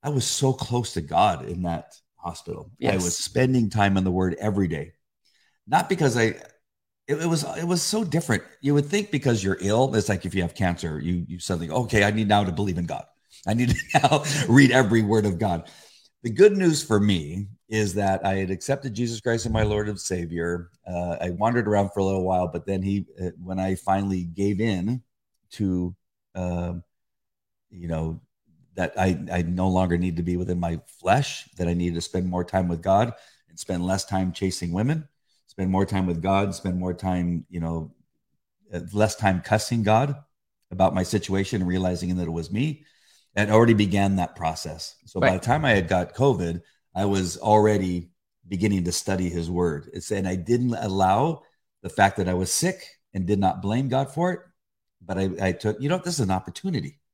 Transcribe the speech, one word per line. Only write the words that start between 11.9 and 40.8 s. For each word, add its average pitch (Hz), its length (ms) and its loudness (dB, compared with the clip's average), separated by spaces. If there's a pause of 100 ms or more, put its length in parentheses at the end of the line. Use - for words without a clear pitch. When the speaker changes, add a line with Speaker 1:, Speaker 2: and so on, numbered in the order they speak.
Speaker 1:
I 104 80 4
need 107 160 0
now 104 160 4
to 95 80 -2
believe 95 260 -4
in 87 80 -4
God. 76 200 -8 (420)
I 104 60 -2
need 120 160 2
to 117 60 4 (180)
<laughs> - 80 4
now 139 220 2 (240)
read 127 240 8
every 117 300 4
word 104 240 4
of 95 120 0
God." 85 320 -2 (540)
The 120 60 -2
good 202 260 8
news 170 260 2
for 107 200 2
me 92 460 0 (200)
is 107 280 0
that 98 300 0
I 95 100 2
had 95 160 -2
accepted 131 420 -4
Jesus 117 260 -4
Christ 117 260 -2
as 113 60 -2
my 110 120 2
Lord 104 260 0
and 101 100 -6
Savior. 85 680 -4 (180)
Uh, 87 320 -4
I 90 120 -4
wandered 110 360 0
around 101 240 2
for - 80 -4
a 95 60 2
little 95 180 0
while, 90 240 0
but 85 180 -8
then 95 160 -2
he, 98 240 -2 (160)
uh, 90 100 -4 (100)
when 92 180 -6
I 95 160 -2
finally 95 480 -2
gave 95 380 -2
in 110 400 -2 (500)
to, 90 420 -2 (420)
um, 87 480 -4 (840)
you 85 200 -12
know, 80 320 -4 (540)
that 90 220 -2
I, 92 220 2 (120)
I 87 100 0
no 90 260 0
longer 92 300 2
need 87 200 -2
to 87 60 -4
be 87 140 -2
within 90 220 -2
my 85 200 -2 (200)
flesh, 110 580 0
that 87 100 -2
I 87 60 0
needed 87 220 0
to 85 60 -4
spend 92 260 -4
more 90 180 -2
time 92 220 0
with 85 140 -4
God 104 320 2 (360)
and - 100 -20
spend 90 260 -4
less 95 200 -2
time 95 260 -2
chasing 90 400 -4
women, 131 360 -2 (400)
spend 95 240 -4
more 95 140 4
time 92 220 0
with 85 140 -2
God, 98 340 2
spend 90 240 -4
more 90 140 -4
time, 87 560 -2
you 90 100 -8
know, 82 320 -4 (840)
uh, 87 60 -6 (140)
less 104 220 2
time 95 260 0
cussing 110 420 0
God 120 320 2 (560)
about 92 240 2